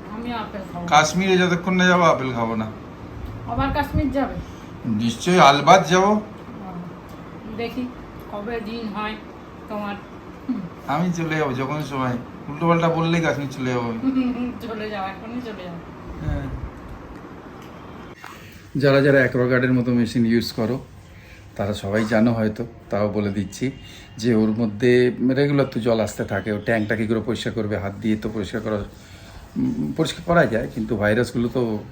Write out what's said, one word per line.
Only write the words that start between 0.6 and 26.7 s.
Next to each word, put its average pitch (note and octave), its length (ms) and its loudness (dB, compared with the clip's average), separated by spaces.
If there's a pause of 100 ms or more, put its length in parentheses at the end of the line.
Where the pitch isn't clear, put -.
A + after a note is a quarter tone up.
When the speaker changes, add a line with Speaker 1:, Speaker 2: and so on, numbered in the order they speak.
Speaker 1:
খাবো। F3 140 -8
Speaker 2:
কাশ্মীরে F3 520 6
যতক্ষণ F3+ 360 2
না F#3 120 6
যাবো, F3+ 160 6
আপেল C3 300 4
খাবো A2+ 220 -2
না। A2 120 -2 (800)
Speaker 1:
আবার C4 260 0
কাশ্মীর D4 380 0
যাবে? C4+ 220 0 (520)
Speaker 2:
নিশ্চয়ই, A#2 540 2
আলবাত C#3+ 480 8
যাবো। F#3+ 260 6
Speaker 1:
হুম, - 1400 -10
দেখি A#3 260 -6 (500)
কবে A3 280 -6
দিন A3+ 240 -8 (100)
হয় G#3+ 200 -4 (540)
তোমার। G#3 260 -6 (540)
হুম। A3 120 -2 (260)
Speaker 2:
আমি E3+ 300 2
চলে D#3+ 200 -2
যাবো D3 180 2
যখন C#3 360 -2
সময়, B2+ 260 0 (320)
উল্টোপাল্টা E3 400 4
বললেই E3 320 2
কাশ্মীর C#3+ 360 0
চলে B2+ 140 -2
যাবো A#2+ 200 0
আমি। A2+ 100 -4 (340)
Speaker 1:
<laughs> A#3 340 -6
চলে G#3+ 220 -6
যাও, G3 180 -4
এখনই A3 380 -10
চলে G3+ 180 -10
যাও। F3 140 -10 (460)
Speaker 2:
হ্যাঁ। D3 220 -2 (2250)
যারা C#3 240 6
যারা C#3 180 6
অ্যাকোয়াগার্ডের B2+ 540 4
মতো B2 200 2
মেশিন A#2+ 340 2
ইউজ A2+ 260 2
করো, A#2 240 0 (800)
তারা G2+ 180 -2
সবাই G#2 300 0
জানো A2+ 280 4
হয়তো, A2+ 340 -2 (240)
তাও G#2 220 0
বলে G#2 200 0
দিচ্ছি G#2 380 -4 (520)
যে A#2 120 4
ওর A2 160 4 (100)
মধ্যে B2 520 4 (260)
রেগুলার C#3+ 280 4
তো B2 140 -4
জল A2+ 200 2
আসতে G#2+ 240 -2
থাকে, G#2 280 -2
ও G#2 140 -2
ট্যাঙ্কটা A2 300 2